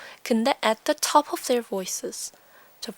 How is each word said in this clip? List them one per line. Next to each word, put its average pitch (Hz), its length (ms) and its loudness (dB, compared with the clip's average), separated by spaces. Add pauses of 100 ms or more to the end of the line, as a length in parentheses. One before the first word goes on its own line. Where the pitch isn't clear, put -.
(220)
근데 233 280 2 (120)
at 220 220 2
the 302 160 2
top - 300 4
of 349 140 -4
their 240 220 0
voices. - 640 -6 (480)
자, - 180 -10